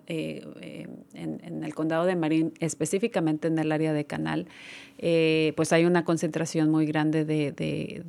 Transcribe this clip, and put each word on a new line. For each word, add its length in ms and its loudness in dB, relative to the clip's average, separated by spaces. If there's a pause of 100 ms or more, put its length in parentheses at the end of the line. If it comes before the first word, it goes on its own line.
eh, 400 -6 (140)
eh, 280 -14 (260)
en, 300 -10
en 180 -8
el 120 -8
condado 320 0
de 100 2
Marin, 420 2
específicamente 920 0
en 100 0
el 120 0
área 220 0
de 140 0
Canal, 400 -4 (560)
eh, 540 4
pues 160 2
hay 140 6
una 180 4
concentración 640 0
muy 140 4
grande 400 2
de, 280 0
de, 560 -6